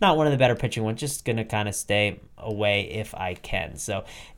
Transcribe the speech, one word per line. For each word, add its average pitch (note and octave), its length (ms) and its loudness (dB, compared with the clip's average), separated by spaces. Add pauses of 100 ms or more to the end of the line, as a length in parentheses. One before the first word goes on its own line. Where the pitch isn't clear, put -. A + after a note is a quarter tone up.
not F#3 160 6
one D#3 100 4
of D3 60 4
the C#3 40 2
better B2 200 6
pitching A#2 260 -2
ones. A2 160 0
Just - 260 -6
gonna A2+ 200 0
kinda G#2 280 -2
stay G#2 460 2 (180)
away G#2 540 0
if G#2+ 240 -8
I F#2 200 -6
can. - 420 -6
So G2 260 -6 (360)